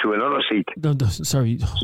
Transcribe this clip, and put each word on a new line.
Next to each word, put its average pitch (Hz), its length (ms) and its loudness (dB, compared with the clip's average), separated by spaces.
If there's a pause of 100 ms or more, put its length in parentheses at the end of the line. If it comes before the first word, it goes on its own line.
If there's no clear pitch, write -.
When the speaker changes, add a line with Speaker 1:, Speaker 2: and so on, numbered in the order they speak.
Speaker 1:
to 107 100 2
another 131 360 2
seat? - 180 0 (100)
Speaker 2:
No, 156 160 0
no, 135 140 2
sorry. 120 560 0
Oh - 220 -2